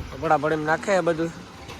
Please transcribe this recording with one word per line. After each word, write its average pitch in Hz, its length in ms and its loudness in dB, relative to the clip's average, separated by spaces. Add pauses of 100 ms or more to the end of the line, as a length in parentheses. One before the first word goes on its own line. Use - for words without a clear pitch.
(200)
ભડાભડીમાં 156 500 2
નાખે 165 220 0
છે 185 80 6
બધું. 165 300 0 (500)